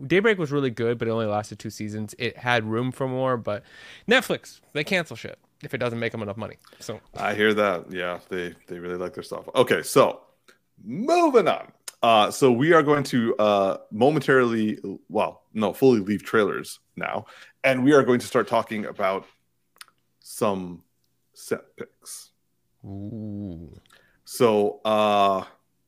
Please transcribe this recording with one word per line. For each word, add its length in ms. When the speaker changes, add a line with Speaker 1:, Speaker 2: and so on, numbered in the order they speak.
Speaker 1:
Daybreak 320
was 120
really 200
good, 280
but 80
it 60
only 140
lasted 340
two 100
seasons. 480
It 180
had 280
room 260
for 160
more, 300
but 260
Netflix, 520
they 100
cancel 320
shit 240
if 100
it 60
doesn't 220
make 120
them 100
enough 140
money. 200
So 200
Speaker 2:
I 180
hear 200
that. 380
Yeah, 260
they, 260
they 120
really 180
like 180
their 80
stuff. 320
Okay, 280
so 400
moving 640
on. 240
Uh, 280
so 220
we 200
are 100
going 200
to, 340
uh, 420
momentarily, 880
well, 340
no, 180
fully 280
leave 220
trailers 560
now, 300
and 180
we 120
are 100
going 160
to 60
start 200
talking 380
about 420
some 600
set 440
picks. 540
Speaker 1:
Ooh. 960
Speaker 2:
So, 600
uh, 600